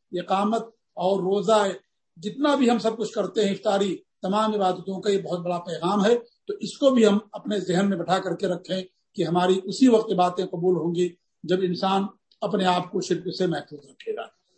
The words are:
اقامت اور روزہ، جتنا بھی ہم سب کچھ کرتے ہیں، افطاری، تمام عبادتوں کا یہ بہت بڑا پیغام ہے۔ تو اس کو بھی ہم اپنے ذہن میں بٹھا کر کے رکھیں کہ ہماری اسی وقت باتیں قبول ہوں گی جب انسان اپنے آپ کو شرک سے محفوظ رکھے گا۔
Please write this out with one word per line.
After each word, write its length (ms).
اقامت 500
اور 260
روزہ، 440
جتنا 400
بھی 140
ہم 100
سب 180
کچھ 140
کرتے 340
ہیں، 60
افطاری، 460
تمام 320
عبادتوں 480
کا 80
یہ 120
بہت 180
بڑا 180
پیغام 480
ہے۔ 100
تو 60
اس 240
کو 120
بھی 180
ہم 100
اپنے 280
ذہن 300
میں 80
بٹھا 220
کر 160
کے 120
رکھیں 340
کہ 100
ہماری 400
اسی 240
وقت 260
باتیں 320
قبول 300
ہوں 200
گی 140
جب 180
انسان 420
اپنے 240
آپ 260
کو 100
شرک 360
سے 100
محفوظ 320
رکھے 360
گا۔ 80